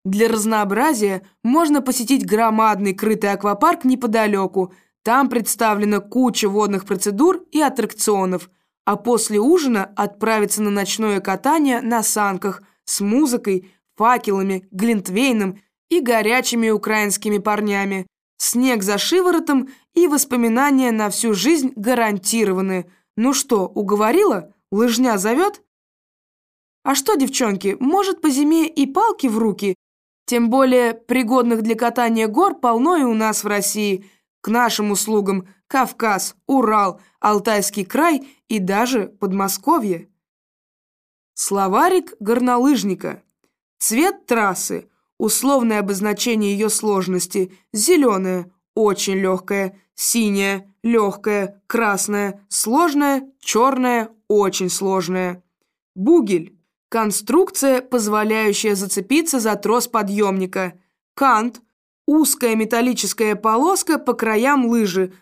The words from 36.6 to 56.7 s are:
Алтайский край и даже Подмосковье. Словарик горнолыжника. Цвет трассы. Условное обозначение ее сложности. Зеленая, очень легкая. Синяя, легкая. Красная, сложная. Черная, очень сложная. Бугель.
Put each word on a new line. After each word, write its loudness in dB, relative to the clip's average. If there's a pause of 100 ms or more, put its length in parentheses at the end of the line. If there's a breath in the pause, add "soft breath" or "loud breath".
Алтайский 0
край 0 (200 loud breath)
и -2
даже -2
Подмосковье. -2 (1200)
Словарик 0
горнолыжника. 0 (560)
Цвет -2
трассы. -2 (280)
Условное 0
обозначение -2
ее -2
сложности. -2 (160 soft breath)
Зеленая, 0 (240)
очень 0
легкая. -2 (160 soft breath)
Синяя, -2 (120)
легкая. -2
Красная, -4
сложная. 0
Черная, 0 (160)
очень 0
сложная. -4 (520)
Бугель. 2 (380)